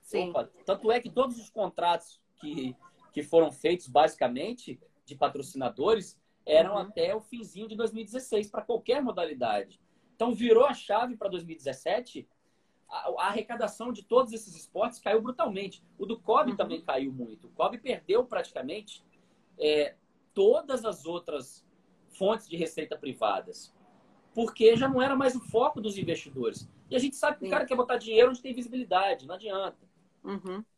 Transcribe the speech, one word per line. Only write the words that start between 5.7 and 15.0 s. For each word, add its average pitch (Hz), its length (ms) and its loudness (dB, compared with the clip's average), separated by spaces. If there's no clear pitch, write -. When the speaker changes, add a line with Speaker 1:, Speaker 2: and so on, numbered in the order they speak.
Speaker 2:
eram 165 300 4
Speaker 1:
Uhum. 202 60 0
Speaker 2:
até 185 340 -2
o 220 80 -4
finzinho 220 440 -14
de 220 80 -14
dois 220 160 -2
mil 226 120 -10
e - 20 -8
dezesseis 214 460 -4
pra 220 100 -6
qualquer 220 420 -2
modalidade. 143 800 -4
Então, 240 200 0
virou 233 320 6
a 277 80 2
chave 233 420 -2
pra 202 120 -6
dois 180 140 -6
mil 165 120 -14
e - 20 -16
dezessete, 160 720 -6
a, - 360 -6
a 185 60 0
arrecadação 220 640 -6
de 202 100 -10
todos 233 320 2
esses 196 200 -14
esportes 208 440 -4
caiu 214 240 2